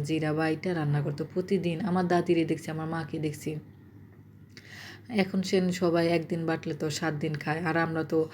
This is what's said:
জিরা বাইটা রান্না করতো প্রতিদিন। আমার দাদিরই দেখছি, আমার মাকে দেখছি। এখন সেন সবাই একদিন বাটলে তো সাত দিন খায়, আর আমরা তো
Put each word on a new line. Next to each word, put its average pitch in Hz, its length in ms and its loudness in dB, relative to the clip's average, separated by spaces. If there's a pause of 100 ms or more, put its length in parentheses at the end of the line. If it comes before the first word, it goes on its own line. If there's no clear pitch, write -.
জিরা 156 300 0
বাইটা 160 400 0
রান্না 147 280 2
করতো 147 220 -2 (100)
প্রতিদিন। 180 480 0
আমার 185 260 2
দাদিরই 170 380 4
দেখছি, 156 260 -2
আমার 156 160 -6
মাকে 160 320 -6
দেখছি। 151 320 -4 (1600)
এখন 196 320 2
সেন 185 300 2
সবাই 170 360 2
একদিন 165 380 0
বাটলে 160 280 -2
তো 156 160 -4
সাত 156 240 -2
দিন 151 200 -2
খায়, 151 280 -2
আর 160 160 0
আমরা 165 260 2
তো 160 160 0 (140)